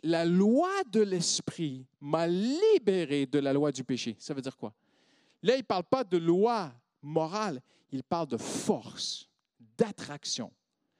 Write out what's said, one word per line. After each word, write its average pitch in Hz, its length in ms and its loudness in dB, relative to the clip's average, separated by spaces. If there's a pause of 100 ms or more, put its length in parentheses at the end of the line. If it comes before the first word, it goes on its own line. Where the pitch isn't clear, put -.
La 165 220 2
loi 214 460 4 (160)
de 220 140 0
l'esprit 170 880 -2 (140)
m'a 156 260 0
libéré 190 1000 2
de 135 120 0
la 139 140 2
loi 143 180 2
du 131 140 -6
péché », 120 340 -4
ça - 160 -10
veut 135 60 -8
dire 131 160 -10
quoi ? 107 180 -10 (680)
Là, 214 120 2
il 269 40 2
ne 247 60 -8
parle 185 200 -2
pas 262 200 0
de 185 120 0
loi 180 560 2 (300)
morale, 160 580 -2 (300)
il 131 120 -6
parle 170 260 -4
de 123 80 -4
force, - 920 -6 (480)
d'attraction. 147 760 -4 (480)